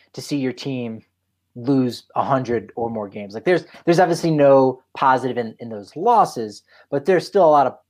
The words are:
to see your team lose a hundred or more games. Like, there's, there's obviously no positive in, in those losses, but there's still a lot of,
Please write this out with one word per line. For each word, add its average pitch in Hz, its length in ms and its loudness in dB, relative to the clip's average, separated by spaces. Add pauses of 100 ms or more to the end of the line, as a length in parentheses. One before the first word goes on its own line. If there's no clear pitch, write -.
(140)
to - 80 -14
see - 160 -6
your 131 160 -4
team 120 500 -8 (520)
lose 123 480 -2 (120)
a 113 80 -2
hundred 117 520 -4
or 117 140 -6
more 107 200 -8
games. 101 240 -14
Like, 113 100 -14
there's, 175 220 0 (200)
there's 170 140 2
obviously 165 320 0
no 135 500 4 (140)
positive 127 420 0
in, 113 220 -8
in 117 100 -14
those 104 280 -14
losses, 165 640 0 (260)
but 143 160 -4
there's 170 220 2
still 190 180 4
a 156 60 6
lot 139 160 4
of, 123 100 -6 (120)